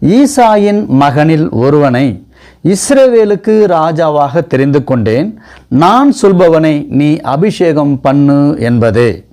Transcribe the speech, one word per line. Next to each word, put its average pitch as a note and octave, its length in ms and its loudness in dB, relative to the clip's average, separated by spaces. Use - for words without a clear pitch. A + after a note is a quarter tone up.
"ஈசாயின் G#3+ 840 2
மகனில் D3+ 640 0
ஒருவனை C3 760 0
இஸ்ரவேலுக்கு A3 920 0
ராஜாவாக D#3 800 -2
தெரிந்து C#3 360 0
கொண்டேன், B2+ 560 -2
நான் G#3+ 540 2
சொல்பவனை D#3+ 680 2
நீ D3 280 0
அபிஷேகம் D3+ 840 -2
பண்ணு" C#3+ 580 0
என்பதே. A2+ 720 0